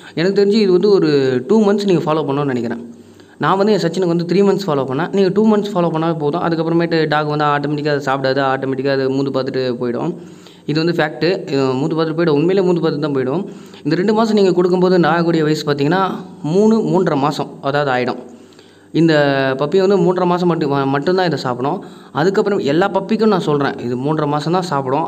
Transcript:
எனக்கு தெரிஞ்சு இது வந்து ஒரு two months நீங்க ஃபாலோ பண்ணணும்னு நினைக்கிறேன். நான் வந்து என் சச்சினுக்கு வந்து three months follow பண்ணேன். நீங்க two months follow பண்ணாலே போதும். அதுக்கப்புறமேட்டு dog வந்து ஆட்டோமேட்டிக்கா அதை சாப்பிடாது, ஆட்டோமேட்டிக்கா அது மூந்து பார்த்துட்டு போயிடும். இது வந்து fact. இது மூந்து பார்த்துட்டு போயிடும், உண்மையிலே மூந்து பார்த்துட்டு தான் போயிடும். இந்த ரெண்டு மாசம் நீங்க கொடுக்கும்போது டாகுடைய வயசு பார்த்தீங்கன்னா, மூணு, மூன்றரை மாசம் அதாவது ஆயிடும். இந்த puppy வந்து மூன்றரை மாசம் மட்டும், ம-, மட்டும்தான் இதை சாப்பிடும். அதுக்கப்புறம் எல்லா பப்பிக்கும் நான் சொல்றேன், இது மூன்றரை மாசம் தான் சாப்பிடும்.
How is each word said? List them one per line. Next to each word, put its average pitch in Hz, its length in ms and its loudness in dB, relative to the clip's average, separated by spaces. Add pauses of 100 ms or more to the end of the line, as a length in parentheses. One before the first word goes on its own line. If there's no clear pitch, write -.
(160)
எனக்கு 185 240 0
தெரிஞ்சு 202 260 4
இது 180 60 2
வந்து 180 180 4
ஒரு 165 220 4 (360)
two 220 160 4
months 202 220 2
நீங்க 175 180 2
ஃபாலோ 156 200 0
பண்ணணும்னு 139 300 -2
நினைக்கிறேன். 117 300 -4 (540)
நான் 165 200 0
வந்து 208 160 2
என் 180 60 2
சச்சினுக்கு 170 340 0
வந்து 170 120 -2
three 175 140 2
months 196 260 2
follow 139 200 0
பண்ணேன். 139 260 -4
நீங்க 190 220 2
two 214 120 2
months 208 280 2
follow 170 160 0
பண்ணாலே 160 280 -2
போதும். 151 240 -2
அதுக்கப்புறமேட்டு 165 560 0 (100)
dog 151 200 0
வந்து 151 180 0
ஆட்டோமேட்டிக்கா 147 480 0
அதை 139 120 -2
சாப்பிடாது, 135 360 0
ஆட்டோமேட்டிக்கா 135 460 -2
அது 135 220 0
மூந்து 139 220 -2
பார்த்துட்டு 131 300 -2 (140)
போயிடும். 123 360 -4 (540)
இது 156 180 -2
வந்து 170 120 0
fact. 156 340 -2 (180)
இது 135 140 0 (120)
மூந்து 156 220 -4
பார்த்துட்டு 160 240 -2
போயிடும், 156 200 2
உண்மையிலே 185 240 2
மூந்து 180 180 0
பார்த்துட்டு 147 240 -2
தான் 147 100 -4
போயிடும். 135 280 -2 (400)
இந்த 147 120 0
ரெண்டு 202 180 0
மாசம் 220 220 2
நீங்க 196 160 4
கொடுக்கும்போது 180 460 2
டாகுடைய 165 460 2
வயசு 151 220 0
பார்த்தீங்கன்னா, 147 360 0 (420)
மூணு, 208 360 4
மூன்றரை 160 380 0
மாசம் 143 340 -2 (100)
அதாவது 139 300 0
ஆயிடும். 123 280 -2 (720)
இந்த 160 200 4 (440)
puppy 147 220 0
வந்து 190 180 4
மூன்றரை 180 280 2
மாசம் 180 220 0
மட்டும், 156 240 0
ம-, 139 160 0
மட்டும்தான் 180 380 0
இதை 147 140 0
சாப்பிடும். 135 400 -4 (320)
அதுக்கப்புறம் 190 480 0
எல்லா 160 300 0
பப்பிக்கும் 208 460 0
நான் 165 140 -2
சொல்றேன், 143 300 0
இது 123 180 -4
மூன்றரை 151 300 -2
மாசம் 151 260 -2
தான் 180 200 -2
சாப்பிடும். 139 340 -2